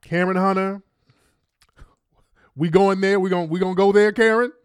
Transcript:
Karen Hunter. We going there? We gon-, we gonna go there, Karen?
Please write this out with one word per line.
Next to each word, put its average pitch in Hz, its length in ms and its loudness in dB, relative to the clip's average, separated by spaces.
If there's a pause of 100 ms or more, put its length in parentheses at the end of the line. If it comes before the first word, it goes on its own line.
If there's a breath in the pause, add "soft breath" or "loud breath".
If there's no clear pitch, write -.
Karen 180 340 -2
Hunter. 190 460 -2 (1700 soft breath)
We 160 140 -4
going 190 320 2
there? 196 180 0
We 185 120 -2
gon-, 175 180 -4
we 165 100 -6
gonna 185 160 -2
go 196 160 2
there, 208 220 4
Karen? 226 400 0 (120)